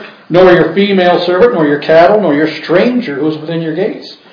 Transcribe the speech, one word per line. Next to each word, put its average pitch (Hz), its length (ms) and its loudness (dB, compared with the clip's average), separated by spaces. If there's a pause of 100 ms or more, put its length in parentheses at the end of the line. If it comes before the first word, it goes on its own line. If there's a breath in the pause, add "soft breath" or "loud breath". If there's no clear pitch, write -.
(300 loud breath)
nor 180 220 4
your 160 200 2
female 185 480 0
servant, 180 320 0
nor 165 140 -2
your 147 140 -2
cattle, 180 400 4
nor 165 120 0
your 156 160 0
stranger 190 680 -2
who 147 100 -4
is 156 100 -4
within 165 240 -8
your 156 140 -6
gates. - 420 -8 (160 soft breath)